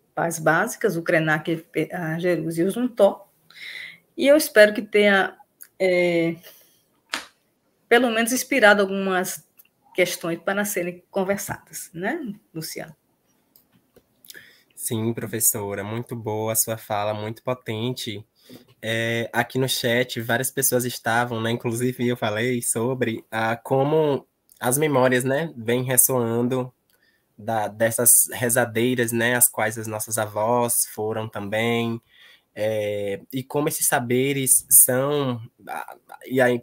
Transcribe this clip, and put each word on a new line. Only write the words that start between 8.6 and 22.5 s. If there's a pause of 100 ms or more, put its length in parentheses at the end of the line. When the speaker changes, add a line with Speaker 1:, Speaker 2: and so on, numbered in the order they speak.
Speaker 1:
algumas (480)
questões
para
serem
conversadas,
né, (200)
Luciano? (1800)
Speaker 2:
Sim,
professora,
muito
boa
a
sua
fala,
muito
potente. (560)
É,
aqui
no
chat,
várias
pessoas
estavam,
né,
inclusive
eu
falei